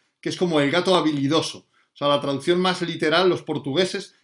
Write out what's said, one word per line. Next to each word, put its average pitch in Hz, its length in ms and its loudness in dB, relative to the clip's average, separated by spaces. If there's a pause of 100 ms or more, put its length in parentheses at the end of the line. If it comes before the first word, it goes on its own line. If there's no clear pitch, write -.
(200)
que - 80 -8
es 156 80 -4
como 170 240 2
el 143 100 2
gato 180 240 2
habilidoso. 151 720 0 (260)
O - 40 -20
sea, 143 100 -4
la 143 140 2
traducción 139 400 0
más 185 220 -2
literal, 165 460 2
los 165 140 0
portugueses, 156 800 -4